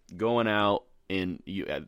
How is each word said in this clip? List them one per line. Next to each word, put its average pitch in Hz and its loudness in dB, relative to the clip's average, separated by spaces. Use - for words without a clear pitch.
going 113 2
out 104 2
in, 92 -2
you, 95 -6
at, 73 -4